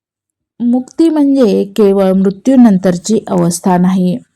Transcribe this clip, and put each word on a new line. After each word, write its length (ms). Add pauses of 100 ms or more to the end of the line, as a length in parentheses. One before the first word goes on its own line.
(600)
मुक्ती 480
म्हणजे 560
केवळ 480
मृत्यूनंतरची 1160
अवस्था 500
नाही, 400 (180)